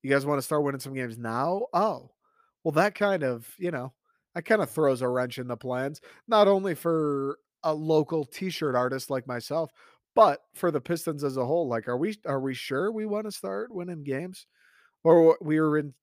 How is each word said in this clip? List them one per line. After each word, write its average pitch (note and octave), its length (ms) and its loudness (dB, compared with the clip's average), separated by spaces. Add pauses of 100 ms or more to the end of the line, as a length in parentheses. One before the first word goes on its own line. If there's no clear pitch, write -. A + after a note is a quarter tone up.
You C3+ 80 0
guys C#3 160 2
wanna C#3+ 160 0
start D3 200 0
winning C#3 160 -2
some C3+ 140 -12
games B2 240 -8
now? C3 560 -4
Oh, F3 380 -2 (520)
well, D#3+ 100 0
that F#3 200 2
kind G3 300 0
of, A#2+ 240 -4 (100)
you F3 140 -4
know, C3+ 220 -8 (420)
that E3+ 100 -8
kinda G#3+ 200 2
throws C3+ 360 2
a C3 60 -2
wrench B2 320 -2
in B2 80 -8
the A#2+ 100 -6
plans, C3 440 -6 (260)
not G#3 200 6
only G3 280 2
for D3 640 0 (240)
a D#3+ 100 0
local D#3 520 0
t-shirt D#3+ 500 -4
artist B2+ 340 0
like C3 180 -4
myself, C#3+ 440 -6 (440)
but F3+ 260 6 (120)
for F3+ 160 0
the D3 120 -2
Pistons D#3+ 420 -6
as C3+ 140 -4
a B2 80 0
whole. D#3 220 0
Like, A2+ 200 -4
are B2 100 -2
we, G#3 280 -4
are C#3 140 -2
we C3 140 -4
sure C#3+ 380 -4
we A3 140 -6
wanna G#3+ 260 -6
start G#3+ 420 -8
winning F3 300 -10
games? C#3+ 420 -8 (580)
Or E3 120 8
w-, E3 260 8
we D#3 180 0
were D3+ 180 2
in D3+ 260 -4